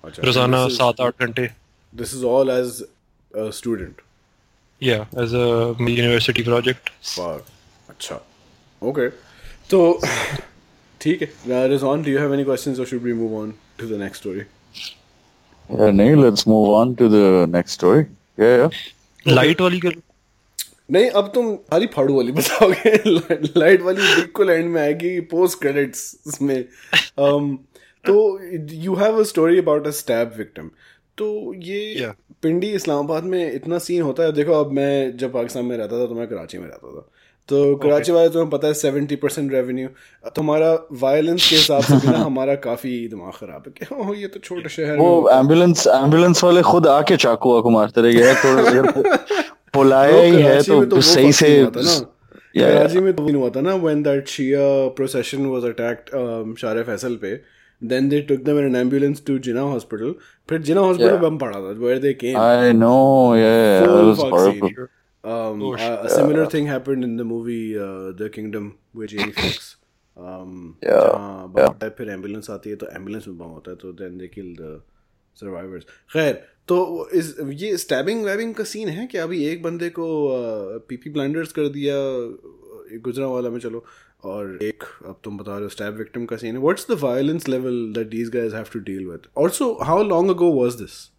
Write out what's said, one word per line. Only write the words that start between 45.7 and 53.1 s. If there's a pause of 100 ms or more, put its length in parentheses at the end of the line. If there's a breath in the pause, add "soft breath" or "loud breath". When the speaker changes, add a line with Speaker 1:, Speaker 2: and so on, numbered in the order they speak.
Speaker 3:
एम्बुलेंस
वाले
खुद
आके
चाकू
वाकू
मारते
रह
गए,
"थोड़ा
यार,
Speaker 1:
<laughs>
Speaker 3:
बुलाया
Speaker 1:
वो
Speaker 3:
ही
है
Speaker 1:
कराची
Speaker 3:
तो
Speaker 1:
में
तो
वो
Speaker 3:
सही
Speaker 1:
fuck
Speaker 3:
से।"
Speaker 1:
scene
हुआ
था
ना। (400 soft breath)
Speaker 3:
या,
या।
Speaker 1:
कराची
में